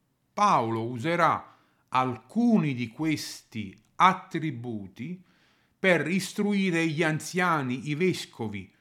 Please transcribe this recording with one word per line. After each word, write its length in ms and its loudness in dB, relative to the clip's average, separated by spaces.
Paolo 500 2
userà 720 0
alcuni 880 2
di 140 -4
questi 880 -6
attributi 1200 0
per 300 2
istruire 800 0
gli 160 -2
anziani, 880 -2
i 80 -2
vescovi, 720 -4